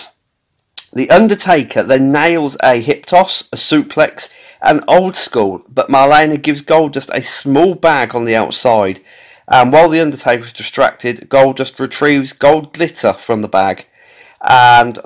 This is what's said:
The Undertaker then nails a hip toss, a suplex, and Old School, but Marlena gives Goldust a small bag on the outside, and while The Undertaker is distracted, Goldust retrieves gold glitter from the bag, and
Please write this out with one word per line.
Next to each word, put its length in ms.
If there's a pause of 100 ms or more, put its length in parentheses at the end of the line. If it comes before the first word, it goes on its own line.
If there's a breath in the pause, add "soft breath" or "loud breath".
(920 loud breath)
The 180
Undertaker 720
then 300
nails 500
a 200
hip 240
toss, 380 (100)
a 20
suplex, 760 (320 soft breath)
and 280
Old 260
School, 540
but 180
Marlena 540
gives 200
Goldust 520
a 100
small 520
bag 380
on 120
the 100
outside, 640 (480 soft breath)
and 240
while 160
The 140
Undertaker 420
is 80
distracted, 800
Goldust 500
retrieves 540
gold 400
glitter 400
from 280
the 60
bag, 380 (600 soft breath)
and 580